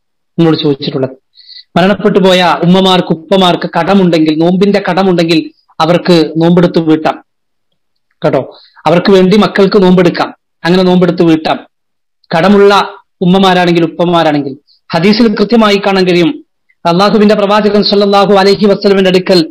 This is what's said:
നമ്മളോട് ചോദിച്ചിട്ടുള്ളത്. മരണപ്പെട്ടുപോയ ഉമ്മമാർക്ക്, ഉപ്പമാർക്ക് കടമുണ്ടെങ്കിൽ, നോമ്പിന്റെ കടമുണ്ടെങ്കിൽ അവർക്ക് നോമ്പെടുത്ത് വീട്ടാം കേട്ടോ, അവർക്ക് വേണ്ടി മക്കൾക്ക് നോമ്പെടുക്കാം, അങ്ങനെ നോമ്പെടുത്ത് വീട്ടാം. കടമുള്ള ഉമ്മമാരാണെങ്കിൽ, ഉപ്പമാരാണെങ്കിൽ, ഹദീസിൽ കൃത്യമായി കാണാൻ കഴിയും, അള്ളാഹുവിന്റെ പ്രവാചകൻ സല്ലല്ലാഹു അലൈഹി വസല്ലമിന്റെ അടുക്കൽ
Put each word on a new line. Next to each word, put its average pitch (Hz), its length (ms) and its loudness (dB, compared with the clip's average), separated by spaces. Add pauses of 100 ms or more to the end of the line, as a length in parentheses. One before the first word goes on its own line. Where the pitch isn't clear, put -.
(380)
നമ്മളോട് 160 200 2
ചോദിച്ചിട്ടുള്ളത്. 139 580 -6 (580)
മരണപ്പെട്ടുപോയ 190 680 0 (220)
ഉമ്മമാർക്ക്, 185 480 0
ഉപ്പമാർക്ക് 175 560 -2
കടമുണ്ടെങ്കിൽ, 170 680 0
നോമ്പിന്റെ 190 420 0
കടമുണ്ടെങ്കിൽ 175 600 -2 (400)
അവർക്ക് 170 360 0 (220)
നോമ്പെടുത്ത് 175 420 0
വീട്ടാം 156 360 -2 (1040)
കേട്ടോ, 151 200 -2 (440)
അവർക്ക് 175 260 0
വേണ്ടി 185 260 2
മക്കൾക്ക് 196 440 0
നോമ്പെടുക്കാം, 180 480 0 (340)
അങ്ങനെ 185 200 0
നോമ്പെടുത്ത് 180 400 0
വീട്ടാം. 160 340 0 (720)
കടമുള്ള 202 420 2 (480)
ഉമ്മമാരാണെങ്കിൽ, 180 600 0
ഉപ്പമാരാണെങ്കിൽ, 160 680 -2 (360)
ഹദീസിൽ 214 460 0
കൃത്യമായി 208 420 0
കാണാൻ 196 280 -2
കഴിയും, 175 260 0 (540)
അള്ളാഹുവിന്റെ 202 500 2
പ്രവാചകൻ 202 480 0
സല്ലല്ലാഹു 202 500 0
അലൈഹി 196 320 2
വസല്ലമിന്റെ 196 480 0
അടുക്കൽ 180 380 0